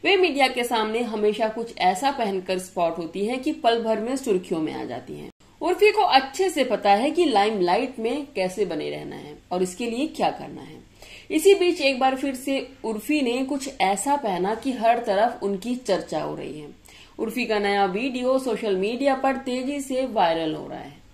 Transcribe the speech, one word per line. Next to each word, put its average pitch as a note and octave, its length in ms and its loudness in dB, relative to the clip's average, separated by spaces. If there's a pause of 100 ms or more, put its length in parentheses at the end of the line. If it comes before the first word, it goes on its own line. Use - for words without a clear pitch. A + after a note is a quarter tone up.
वे F4+ 140 4
media C#4+ 300 4
के B3+ 160 -2
सामने A3+ 400 0
हमेशा G#3+ 460 0
कुछ A3+ 300 -8
ऐसा G3 320 2
पहनकर F#3+ 480 -2
spot E3+ 380 -2
होती F3+ 280 -4
हैं B3+ 160 -2
कि D4+ 120 -2
पल A#3 300 2
भर A3 160 0
में B3 180 -2
सुर्खियों F#3 440 0
में C3+ 120 -2
आ B2+ 120 -6
जाती B2 280 -10
हैं। D3 160 -12 (320)
उर्फी F#4 300 6
को G#4 120 2
अच्छे C#4 460 2
से C#4 160 0
पता G3+ 260 2
है B3 200 4
कि E4+ 140 2
लाइमलाइट G#3 720 2
में C4+ 260 -2 (100)
कैसे F#3 300 -2
बने D#3 240 -6
रहना D3 260 -10
है D3 220 -14 (140)
और F#3 120 0
इसके A3+ 260 -4
लिए B3+ 180 -2
क्या F#3 240 0
करना C#3+ 300 -12
है। D3+ 200 -18 (500)
इसी D#4 240 8
बीच F4 260 2
एक C4+ 180 2
बार C4 160 4
फिर C4+ 200 -2
से C4+ 320 -4 (180)
उर्फी A3 360 0
ने B3+ 240 0
कुछ C4+ 240 -4 (120)
ऐसा G3+ 340 2
पहना G3+ 400 -2
कि C4 180 -4
हर A3+ 260 2
तरफ A3+ 440 0
उनकी G3+ 340 -2
चर्चा E3+ 440 -2
हो D3+ 140 -6
रही D3+ 240 -10
है। D3 80 -14 (520)
उर्फी A3 260 -2
का G#3+ 140 0
नया G3+ 260 2
वीडियो B3 540 0
सोशल A3 360 -2
मीडिया B3 400 2
पर C4+ 220 0
तेजी B3+ 440 -4
से C4 240 -2
वायरल E3 500 2
हो D3 120 -10
रहा C#3+ 120 -12
है। - 220 -16 (120)